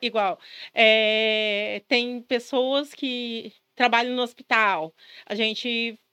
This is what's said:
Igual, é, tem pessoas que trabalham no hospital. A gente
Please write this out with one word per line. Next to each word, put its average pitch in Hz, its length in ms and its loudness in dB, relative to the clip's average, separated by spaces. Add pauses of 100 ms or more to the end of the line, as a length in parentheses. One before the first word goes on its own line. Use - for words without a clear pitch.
Igual, 214 360 0 (360)
é, 214 1120 2
tem 240 320 -2
pessoas 262 720 -2
que 240 580 -8 (240)
trabalham 247 400 2
no 254 80 -2
hospital. 202 720 0 (320)
A - 100 -8
gente 226 640 -4 (140)